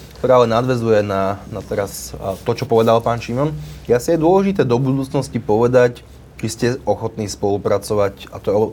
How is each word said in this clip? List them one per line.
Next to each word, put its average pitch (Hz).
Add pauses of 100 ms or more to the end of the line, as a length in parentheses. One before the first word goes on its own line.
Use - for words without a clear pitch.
(180)
ktorá 127
ale 117
nadväzuje 113
na, 98 (120)
na 98
teraz, -
a, 101
to, 117
čo 117
povedal 113
pán 117
Šimon. 143 (320)
Ja 123
si -
je 170
dôležité 190
do 120
budúcnosti 135
povedať, 120 (400)
či 113
ste - (160)
ochotní 104
spolupracovať, 101
a 95
to -
je 98
o-, 107